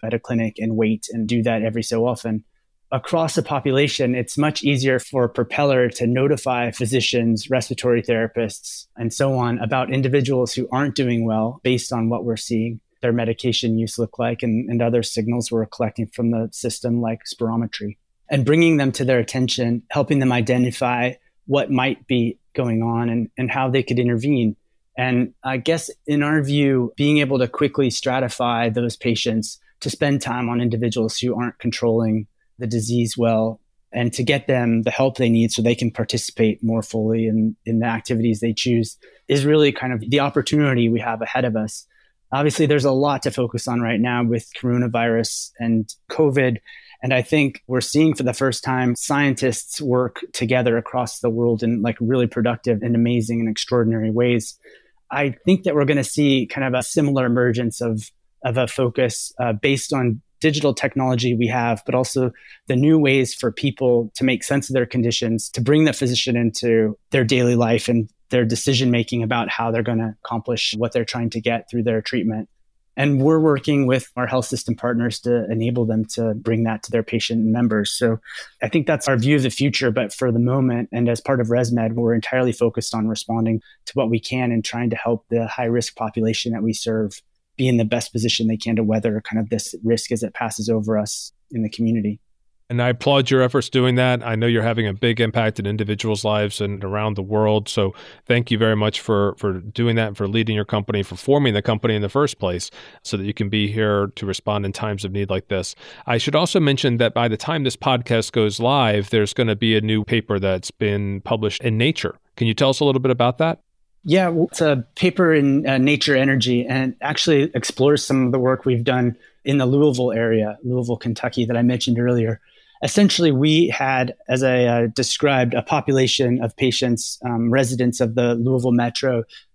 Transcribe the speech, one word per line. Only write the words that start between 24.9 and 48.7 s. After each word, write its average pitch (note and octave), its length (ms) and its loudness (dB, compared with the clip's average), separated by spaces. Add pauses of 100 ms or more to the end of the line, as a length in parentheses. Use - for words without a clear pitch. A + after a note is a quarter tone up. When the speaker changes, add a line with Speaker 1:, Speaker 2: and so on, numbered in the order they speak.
Speaker 1:
And B2 360 0 (100)
I C3 140 -4
guess D#3 320 -2 (180)
in D3 160 2
our D3+ 180 2
view, C#3 540 0
being D3 220 2
able C3+ 220 2
to B2 80 2
quickly C3+ 420 0
stratify A#2+ 840 -2
those A#2+ 220 -2
patients A2+ 640 -2 (220)
to C3 80 -6
spend C#3+ 320 0
time A#2+ 280 -4
on A#2+ 120 0
individuals A2+ 560 -2
who B2 180 -2
aren't A#2+ 240 -4
controlling A2+ 680 0 (300)
the B2 80 -8
disease A#2 520 0
well A2+ 420 0 (320)
and A#2+ 220 -2
to C3+ 100 -4
get C#3 240 0
them A#2 360 0
the A2+ 80 0
help C3 260 0
they A#2+ 120 2
need A2+ 220 2
so - 100 -2
they A#2 140 2
can A#2 160 -2
participate - 720 -2
more A2+ 180 0
fully A2+ 460 -2
in, A2 280 0 (100)
in A2+ 140 0
the A#2 60 0
activities A2+ 540 0
they A#2 140 0
choose A#2 440 0 (300)
is C#3 180 2
really D3+ 280 4
kind C3 180 -6
of A#2 80 -4 (100)
the C#3+ 120 2
opportunity C#3 640 2
we A#2 140 0
have A2+ 200 -6
ahead B2+ 220 -2
of A2+ 140 -2
us. - 280 -6 (460)
Obviously, D3 340 2
there's C#3 200 2
a C#3 60 4
lot C3+ 320 0
to C3 80 -2
focus B2 360 -4
on A#2+ 140 -2
right A#2 180 0
now A#2+ 240 0
with A#2 260 -2 (100)
coronavirus A#2 1000 -2
and A2+ 340 -2 (160)
covid. C3 480 2 (460)
And C3 100 0
I B2+ 80 2
think C#3 460 0
we're B2+ 140 0
seeing D#3 340 2
for C#3 80 -4
the B2 100 0
first C3+ 300 -2
time B2+ 320 0